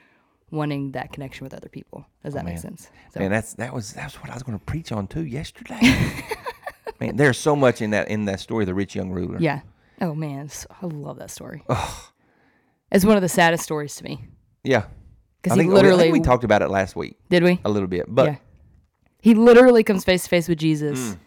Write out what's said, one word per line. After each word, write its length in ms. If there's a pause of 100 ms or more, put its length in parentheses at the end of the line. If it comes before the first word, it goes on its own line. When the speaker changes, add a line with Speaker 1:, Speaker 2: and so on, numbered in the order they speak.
(520)
Speaker 1:
wanting 400
that 200
connection 320
with 100
other 140
people. 380 (180)
Does 100
Speaker 2:
Oh, 40
Speaker 1:
that 80
make 80
Speaker 2:
man. 80
Speaker 1:
sense? 280 (240)
So. 60
Speaker 2:
Man, 120
that's, 240
that 180
was, 180
that's 300
what 80
I 60
was 80
gonna 160
preach 340
on 140
too 180
yesterday. 560
Speaker 1:
<laughs> 1200
Speaker 2:
Man, 180
there's 200
so 180
much 260
in 100
that, 160
in 180
that 140
story, 260
the 80
rich 220
young 160
ruler. 280
Speaker 1:
Yeah. 220 (380)
Oh 160
man, 300
it's, 200 (160)
I 40
love 340
that 120
story. 380
Speaker 2:
Ugh. 340 (880)
Speaker 1:
It's 140
one 100
of 60
the 80
saddest 340
stories 340
to 60
me. 220 (380)
Speaker 2:
Yeah. 180 (640)
Speaker 1:
'Cause 80
Speaker 2:
I 40
Speaker 1:
he 60
Speaker 2:
think, 100
I 20
think 0
Speaker 1:
literally 380
Speaker 2:
we 80
talked 240
about 180
it 80
last 260
week. 220 (120)
Speaker 1:
Did 140
we? 220
Speaker 2:
A 40
little 180
bit, 200
but 200
Speaker 1:
Yeah. 80 (840)
He 140
literally 480
comes 200
face 200
to 60
face 200
with 100
Jesus, 400
Speaker 2:
Mm. 280